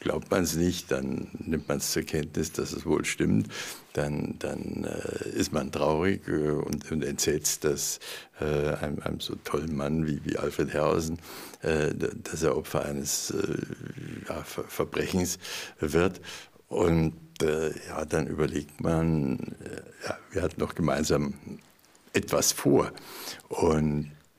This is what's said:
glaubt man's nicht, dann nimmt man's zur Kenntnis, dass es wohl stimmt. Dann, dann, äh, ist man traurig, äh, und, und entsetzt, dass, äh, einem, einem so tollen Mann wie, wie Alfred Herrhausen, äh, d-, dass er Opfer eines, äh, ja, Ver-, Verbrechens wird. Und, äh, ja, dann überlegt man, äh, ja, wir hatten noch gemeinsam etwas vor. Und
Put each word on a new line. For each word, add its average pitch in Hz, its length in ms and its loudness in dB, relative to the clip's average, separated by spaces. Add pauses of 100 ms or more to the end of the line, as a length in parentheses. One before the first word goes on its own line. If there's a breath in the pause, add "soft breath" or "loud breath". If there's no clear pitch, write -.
glaubt - 280 -2
man's 85 260 2
nicht, 85 360 2
dann 67 380 -2 (100)
nimmt 78 300 -2
man's 71 240 0
zur 80 100 0
Kenntnis, 80 480 -2
dass - 220 -2
es - 120 -6
wohl 80 200 4
stimmt. - 420 2 (460 loud breath)
Dann, 73 460 -2
dann, - 440 -4
äh, - 460 -4
ist - 240 0
man 67 180 0
traurig, 80 560 2
äh, 76 220 2
und, 76 420 0
und 76 120 0
entsetzt, - 600 0
dass, - 360 2 (420 loud breath)
äh, 76 340 2
einem, 76 240 -2
einem 78 220 -4
so - 140 -6 (100)
tollen 76 300 -2
Mann 76 300 2
wie, 76 200 0
wie - 120 0
Alfred 73 360 -2
Herrhausen, 80 460 2 (420 loud breath)
äh, 76 320 2
d-, - 160 -2 (140)
dass 80 200 -4
er 69 140 4
Opfer 71 280 -2
eines, 71 460 -2
äh, - 260 0 (680)
ja, - 160 -6
Ver-, - 240 -8
Verbrechens - 720 0 (400 loud breath)
wird. 82 400 2 (480 loud breath)
Und, 82 480 4 (260)
äh, 78 280 2 (180)
ja, 76 160 -4
dann 78 240 0
überlegt - 540 -2
man, 80 580 2 (240)
äh, - 440 -12
ja, - 100 -4 (140)
wir 90 100 0
hatten - 180 -2
noch - 160 -2
gemeinsam 73 580 2 (800)
etwas - 400 2
vor. - 400 4 (560 loud breath)
Und 76 640 4 (280)